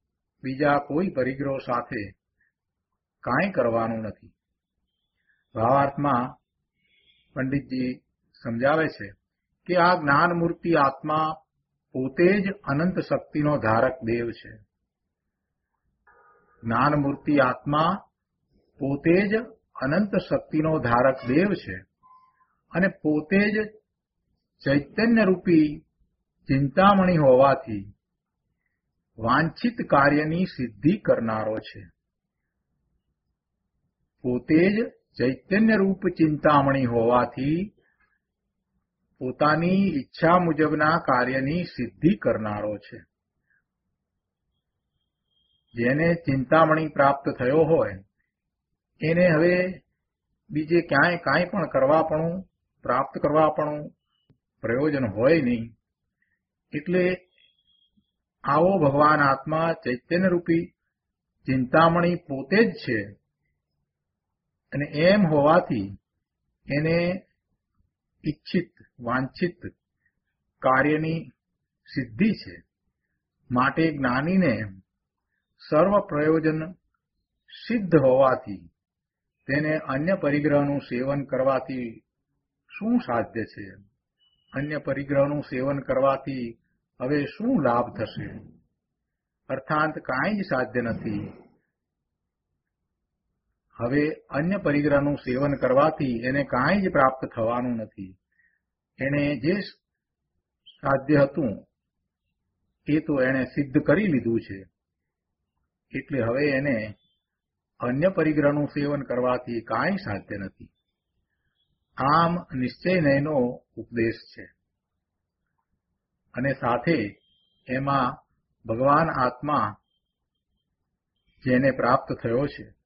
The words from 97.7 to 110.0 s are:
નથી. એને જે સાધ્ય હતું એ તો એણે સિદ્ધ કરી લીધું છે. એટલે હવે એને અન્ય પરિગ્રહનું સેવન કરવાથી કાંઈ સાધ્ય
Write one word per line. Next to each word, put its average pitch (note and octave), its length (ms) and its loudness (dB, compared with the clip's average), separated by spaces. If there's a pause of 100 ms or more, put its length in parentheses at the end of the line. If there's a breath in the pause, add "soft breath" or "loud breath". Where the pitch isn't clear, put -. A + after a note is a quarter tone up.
નથી. G2+ 400 -14 (840)
એને C#3+ 400 -2
જે F3+ 220 -2 (1200)
સાધ્ય C#3 340 0
હતું C#3 520 0 (1200)
એ D3+ 120 0
તો C#3+ 220 -2
એણે C3 220 0
સિદ્ધ D3 400 -2
કરી G3 240 2
લીધું A#2 320 0
છે. F#2+ 260 -12 (1300)
એટલે C3+ 240 -4
હવે C3 280 0
એને C3 460 -2 (840)
અન્ય C3+ 300 0
પરિગ્રહનું D3 580 0
સેવન C#3+ 340 -4
કરવાથી B2 600 -4
કાંઈ C3 340 -2
સાધ્ય G#2 420 -8